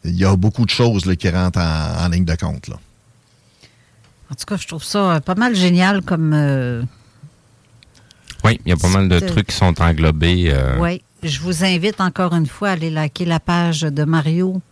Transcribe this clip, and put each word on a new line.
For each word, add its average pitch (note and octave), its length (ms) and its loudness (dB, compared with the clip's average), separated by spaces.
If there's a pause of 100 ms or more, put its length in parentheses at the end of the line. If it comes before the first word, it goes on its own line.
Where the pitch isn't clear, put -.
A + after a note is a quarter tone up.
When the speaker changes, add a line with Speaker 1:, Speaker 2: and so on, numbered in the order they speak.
Speaker 1:
Il E2+ 120 -4
y F#2 100 2
a G2 100 6
beaucoup G#2 300 2
de - 40 -4
choses, G#2+ 380 0
là, F#2 80 2
qui F2+ 140 -2
rentrent F2+ 300 0
en, D#2+ 460 -2
en F2 40 0
ligne F2 160 0
de E2 100 0
compte, - 320 -8
là. - 80 -12 (1500)
Speaker 2:
En D3 40 -12
tout - 120 -12
cas, G#3 100 -6
je - 100 -8
trouve D#3+ 180 -12
ça, F#3+ 320 0
euh, D#3 40 0
pas F#3 160 -4
mal A#3 200 0
génial F#3 480 2
comme, D#3+ 300 0
euh, C3 500 0 (1600)
Speaker 3:
Oui, A#2 220 2
il D#2+ 40 -2
y - 20 2
a F2 60 4
pas E2+ 100 0
mal F#2+ 220 4
de F2 100 4
Speaker 2:
c'est, E2+ 60 0
euh, - 20 -2
Speaker 3:
trucs F2 200 0
qui - 80 -6
sont F2+ 260 2
englobés, E2 680 2
euh. C2 280 2
Speaker 2:
Oui. F3 220 -2 (220)
Je D3 160 -6
vous E3+ 240 -2
invite F#3+ 380 0
encore F3+ 320 0
une E3 140 2
fois G3+ 220 -4
à - 20 0
aller E3 180 -4
liker D#3 360 -4
la E3 140 0
page E3+ 420 0
de D3+ 240 -2
Mario E3 540 0 (120)